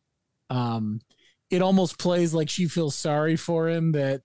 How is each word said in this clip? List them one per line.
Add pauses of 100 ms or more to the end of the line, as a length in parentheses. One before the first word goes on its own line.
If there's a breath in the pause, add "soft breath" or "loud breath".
(500)
Um, (480 soft breath)
it
almost
plays
like
she
feels
sorry
for
him
that